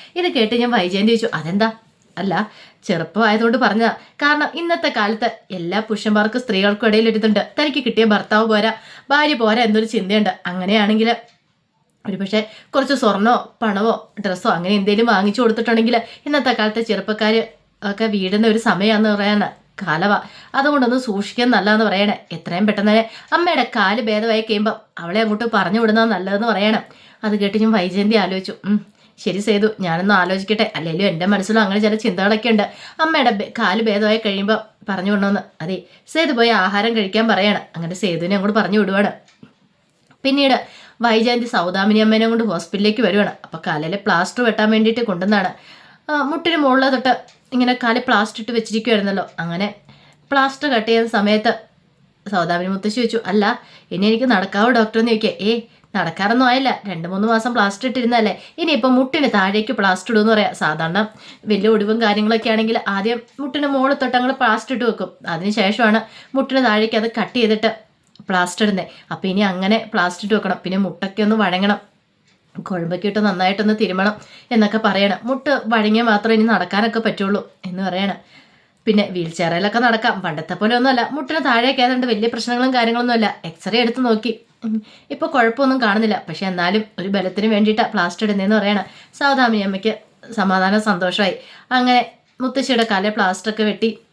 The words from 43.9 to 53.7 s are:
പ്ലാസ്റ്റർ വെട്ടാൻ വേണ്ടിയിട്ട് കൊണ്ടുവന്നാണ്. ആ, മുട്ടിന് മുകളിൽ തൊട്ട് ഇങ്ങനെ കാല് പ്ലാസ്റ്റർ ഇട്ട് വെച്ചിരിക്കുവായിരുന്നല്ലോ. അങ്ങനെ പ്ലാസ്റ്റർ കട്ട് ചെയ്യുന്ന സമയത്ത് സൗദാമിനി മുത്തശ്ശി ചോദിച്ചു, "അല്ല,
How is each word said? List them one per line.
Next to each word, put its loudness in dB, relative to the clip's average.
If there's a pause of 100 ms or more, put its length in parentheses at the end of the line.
പ്ലാസ്റ്റർ -2
വെട്ടാൻ 2
വേണ്ടിയിട്ട് 2
കൊണ്ടുവന്നാണ്. 0 (600)
ആ, 0
മുട്ടിന് -2
മുകളിൽ 2
തൊട്ട് 0 (300)
ഇങ്ങനെ 2
കാല് 0
പ്ലാസ്റ്റർ 0
ഇട്ട് -8
വെച്ചിരിക്കുവായിരുന്നല്ലോ. -2 (140)
അങ്ങനെ -6 (560)
പ്ലാസ്റ്റർ 0
കട്ട് 0
ചെയ്യുന്ന 2
സമയത്ത് 2 (760)
സൗദാമിനി -2
മുത്തശ്ശി -4
ചോദിച്ചു, -2
"അല്ല, 2 (320)